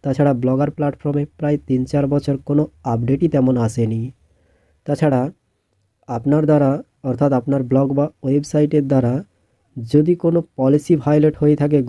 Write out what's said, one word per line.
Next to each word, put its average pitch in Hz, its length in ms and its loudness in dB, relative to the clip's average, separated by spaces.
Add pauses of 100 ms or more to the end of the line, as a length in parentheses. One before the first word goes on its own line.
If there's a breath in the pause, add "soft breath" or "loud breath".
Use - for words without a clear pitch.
তাছাড়া 143 300 0
ব্লগার 131 420 0
প্ল্যাটফর্মে 147 480 -4 (140)
প্রায় 147 280 -2
তিন 127 140 0 (100)
চার 143 160 0
বছর 143 280 -2 (140)
কোনো 147 140 2 (220)
আপডেটই 131 440 -2
তেমন 131 260 2 (120)
আসেনি। 113 360 -2 (840)
তাছাড়া 143 340 0 (880)
আপনার 135 380 0
দ্বারা, 143 240 4 (320)
অর্থাৎ 135 280 0 (100)
আপনার 139 300 -2
ব্লগ 135 160 2 (120)
বা 143 80 0 (160)
ওয়েবসাইটের 147 640 0
দ্বারা 127 260 2 (600)
যদি 147 380 2 (100)
কোনো 170 140 2 (180)
পলিসি 143 400 2
ভায়োলেট 151 440 2
হয়ে 147 160 4
থাকে 147 220 0 (100)